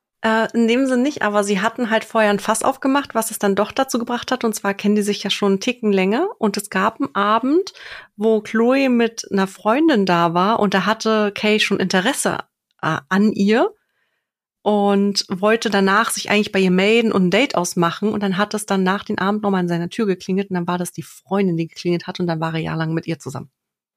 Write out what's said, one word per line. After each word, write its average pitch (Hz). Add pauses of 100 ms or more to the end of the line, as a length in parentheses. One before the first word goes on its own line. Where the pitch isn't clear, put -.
(240)
Äh, 220
in 233
dem 254
Sinn 254
nicht, 285
aber 208
sie 202
hatten 226
halt 220
vorher 214
ein 202
Fass -
aufgemacht, 269
was 226
es -
dann 196
doch 208
dazu 262
gebracht 240
hat. 247
Und 220
zwar 196
kennen 202
die 208
sich 202
ja 190
schon 202
einen 196
Ticken 240
länger. 202 (100)
Und 202
es -
gab 208
einen 277
Abend, 226 (440)
wo 220
Chloe 247
mit 233
einer 190
Freundin 240
da 170
war 196
und 202
da 185
hatte 214
Kay 214
schon 202
Interesse, 190 (440)
äh, 156 (100)
an 202
ihr 220 (880)
und 202
wollte 214
danach 196
sich -
eigentlich 208
bei 196
ihr 185
melden 214
und 190
ein 175
Date 254
ausmachen. 175
Und 208
dann 196
hat 208
es 208
dann 190
nach 190
dem -
Abend 208
nochmal 196
an 175
seiner 175
Tür 220
geklingelt 190
und 185
dann 175
war 180
das 175
die 165
Freundin, 190
die 165
geklingelt 175
hat 180
und 175
dann 160
war 165
er 160
jahrelang 160
mit 160
ihr 165
zusammen. 135 (460)